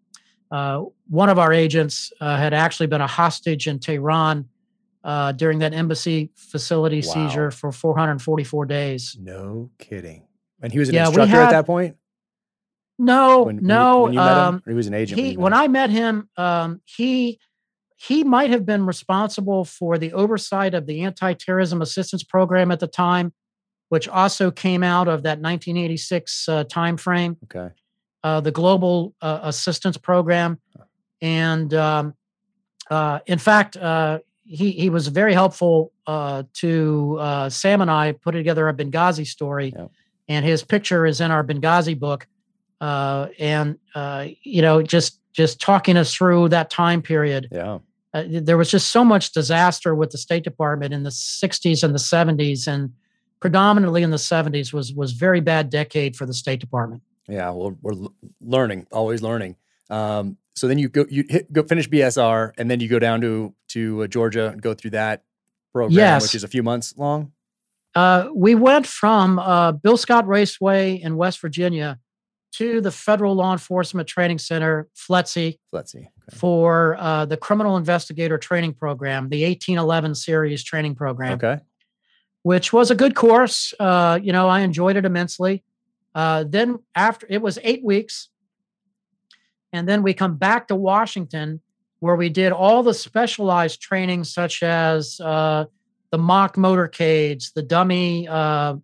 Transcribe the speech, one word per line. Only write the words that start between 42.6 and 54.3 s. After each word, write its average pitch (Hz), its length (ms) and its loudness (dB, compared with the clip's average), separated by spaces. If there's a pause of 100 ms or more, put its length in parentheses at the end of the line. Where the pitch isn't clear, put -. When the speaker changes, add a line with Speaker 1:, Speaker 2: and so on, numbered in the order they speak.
Speaker 1:
Uh, 139 480 -4 (100)
and, 151 400 -2 (160)
uh, 143 320 -8 (160)
you 214 180 -2
know, 160 220 6
just, - 380 0 (120)
just 160 280 0
talking 190 360 4
us 165 160 2
through 175 380 4
that 165 180 0
time 170 340 0
period. 143 480 -2
Speaker 2:
Yeah. 90 280 -8 (340)
Speaker 1:
Uh, 156 120 -6
th-, 165 200 -6
there 165 140 4
was 165 120 2
just 196 200 2
so 240 140 6
much 214 280 4
disaster 165 640 0
with 156 160 0
the 139 80 -12
State 170 260 -4
Department 143 480 -4
in 143 100 -6
the 143 80 -6
sixties - 720 -2
and 147 120 2
the 143 40 0
seventies, 147 680 0
and 139 260 -4 (480)
predominantly 190 640 4
in 160 80 2
the 151 80 0
seventies 147 560 -2